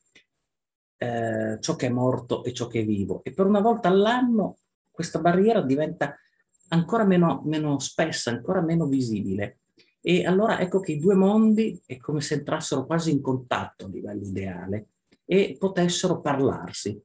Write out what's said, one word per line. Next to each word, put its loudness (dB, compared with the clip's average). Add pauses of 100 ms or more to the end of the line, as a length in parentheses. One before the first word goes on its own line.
(960)
eh, -2
ciò -4
che -2
è 0
morto 0
e -6
ciò -6
che -2
è -2
vivo. -2
E -10
per 0
una 4
volta 2
all'anno 2 (340)
questa -6
barriera 4
diventa -2 (520)
ancora 2
meno, 4
meno 0
spessa, -4
ancora -2
meno 2
visibile. -2 (420)
E 2
allora 2
ecco 0
che -4
i -4
due 4
mondi 4
è -12
come -4
se -2
entrassero -2
quasi -2
in 2
contatto -4
a -12
livello -10
ideale -6 (380)
e 2
potessero 0
parlarsi. -2